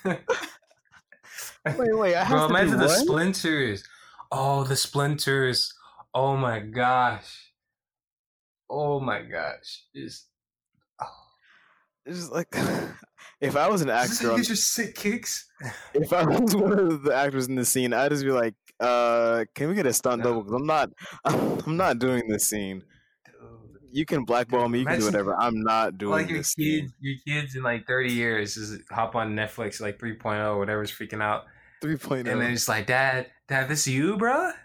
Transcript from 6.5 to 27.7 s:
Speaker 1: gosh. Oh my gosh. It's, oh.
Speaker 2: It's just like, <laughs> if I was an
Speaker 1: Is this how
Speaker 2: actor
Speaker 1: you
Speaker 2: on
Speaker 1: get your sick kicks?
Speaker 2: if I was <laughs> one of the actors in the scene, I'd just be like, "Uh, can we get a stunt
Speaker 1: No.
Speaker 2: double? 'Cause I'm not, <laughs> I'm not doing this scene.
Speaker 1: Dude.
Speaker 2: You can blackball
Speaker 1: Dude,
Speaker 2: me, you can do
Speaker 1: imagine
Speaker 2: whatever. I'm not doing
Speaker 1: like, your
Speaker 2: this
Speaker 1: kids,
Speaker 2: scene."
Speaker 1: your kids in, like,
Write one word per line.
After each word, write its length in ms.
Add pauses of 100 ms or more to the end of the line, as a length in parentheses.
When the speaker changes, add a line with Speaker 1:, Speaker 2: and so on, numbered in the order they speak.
Speaker 1:
gosh. 920 (1160)
Oh 320
my 220
gosh. 720
It's, 340 (720)
oh. 60 (1000)
Speaker 2:
It's 120
just 140
like, 200
<laughs> 880
if 160
I 120
was 140
an 80 (120)
Speaker 1:
Is 60
this 120
how 40
Speaker 2:
actor 60
Speaker 1:
you 40
Speaker 2:
on 20
Speaker 1:
get 120
your 80
sick 380
kicks? 560 (440)
Speaker 2:
if 180
I 120
was 320
<laughs> 0
one 220
of 240
the 120
actors 340
in 80
the 80
scene, 280
I'd 180
just 140
be 60
like, 240 (240)
"Uh, 640 (100)
can 140
we 60
get 120
a 60
stunt 300
Speaker 1:
No. 20
Speaker 2:
double? 200
'Cause 100
I'm 120
not, 240 (180)
<laughs> 160
I'm 520
not 220
doing 300
this 200
scene. 360 (420)
Speaker 1:
Dude. 540 (120)
Speaker 2:
You 140
can 180
blackball 440
Speaker 1:
Dude, 0
Speaker 2:
me, 120
you 60
can 100
do 80
Speaker 1:
imagine 20
Speaker 2:
whatever. 340
I'm 220
not 360
doing 140
Speaker 1:
like, 160
your 100
Speaker 2:
this 200
Speaker 1:
kids, 300
Speaker 2:
scene." 120
Speaker 1:
your 160 (100)
kids 300
in, 60
like, 240